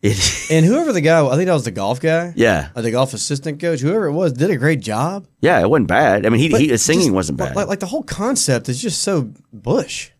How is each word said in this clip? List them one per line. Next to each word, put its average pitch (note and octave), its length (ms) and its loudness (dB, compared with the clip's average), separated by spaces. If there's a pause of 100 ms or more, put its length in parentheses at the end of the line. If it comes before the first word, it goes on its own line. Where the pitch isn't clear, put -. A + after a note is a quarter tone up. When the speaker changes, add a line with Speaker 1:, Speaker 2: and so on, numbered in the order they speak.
Speaker 1:
It - 320 0 (120)
<laughs> - 40 -6
Speaker 2:
And D#3+ 140 4
whoever C#4+ 280 2
the F3+ 80 0
guy, D#3 260 4
I B2+ 80 0
think F3+ 120 2
that F3+ 80 2
was C3 100 -2
the A#2 80 -4
golf G2+ 280 -4
guy. E3 360 -2
Speaker 1:
Yeah. F#2+ 400 2
Speaker 2:
Or A#2+ 60 -6
the A2+ 100 -2
golf B2+ 220 -2
assistant C#3+ 460 -6
coach, E3 200 -2
whoever F3+ 260 -2
it C#3+ 60 -2
was, E3 200 0
did D3 180 0
a E3+ 60 0
great C3+ 240 0
job. C#3+ 460 -4 (140)
Speaker 1:
Yeah, D3 200 4
it F2+ 80 2
wasn't C3+ 200 2
bad. G#2 380 2
I - 20 4
mean, A#2 120 2
he, D#3+ 100 2
Speaker 2:
But B2+ 100 2
Speaker 1:
he, D3+ 80 4
his A#2 140 2
singing E3+ 240 2
Speaker 2:
just, A2+ 80 2
Speaker 1:
wasn't D2+ 240 -2
bad. - 180 -4
Speaker 2:
like, G3 100 -2
like, G3 140 -6
the G3 60 -6
whole B3+ 180 -6
concept F#3+ 640 -2
is C3 120 -6
just - 220 -6
so D#3 300 -2 (200)
bush. - 680 -4